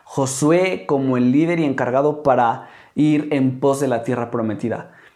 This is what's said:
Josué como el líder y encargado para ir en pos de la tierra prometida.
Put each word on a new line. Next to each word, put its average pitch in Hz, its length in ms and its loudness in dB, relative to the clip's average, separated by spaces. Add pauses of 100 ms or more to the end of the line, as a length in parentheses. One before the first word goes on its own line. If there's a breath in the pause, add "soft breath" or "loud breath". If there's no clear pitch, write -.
Josué 170 840 0
como 135 280 0
el 123 140 2
líder 165 300 2
y 160 40 0
encargado 135 600 0
para 123 440 2 (280 loud breath)
ir 151 340 2
en 131 300 0
pos 139 180 2
de 143 80 -2
la 120 160 -2
tierra 120 300 -4
prometida. 110 580 -4 (260 loud breath)